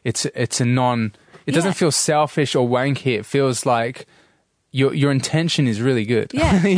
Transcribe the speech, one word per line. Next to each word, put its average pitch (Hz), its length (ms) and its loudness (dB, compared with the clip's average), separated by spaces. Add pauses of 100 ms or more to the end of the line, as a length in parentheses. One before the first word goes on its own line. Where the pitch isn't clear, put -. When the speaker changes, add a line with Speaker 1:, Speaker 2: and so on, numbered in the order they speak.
Speaker 1:
it's, - 220 -4
it's 123 340 -4
a 127 40 2
non-, 120 480 0 (320)
it - 80 -4
doesn't 170 180 0
Speaker 2:
Yeah. - 40 -2
Speaker 1:
feel 160 180 0
selfish 151 640 0
or 127 120 2
wanky. 127 520 0
It 101 80 -8
feels 135 400 0
like 120 400 -2 (680)
your, 131 200 2
your 143 180 2
intention 151 560 0
is 110 140 -2
really 123 240 0
good. 110 260 -2
<laughs> - 40 -14
Speaker 2:
Yeah. 226 320 2
Speaker 1:
You - 120 4